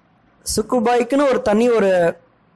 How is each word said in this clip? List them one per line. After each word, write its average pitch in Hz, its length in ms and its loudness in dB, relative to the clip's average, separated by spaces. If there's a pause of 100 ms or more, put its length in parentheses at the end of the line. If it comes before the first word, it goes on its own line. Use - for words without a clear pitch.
(440)
சுக்குபாய்க்குன்னு 240 840 0
ஒரு 240 120 0
தனி 220 280 0
ஒரு 185 480 0 (380)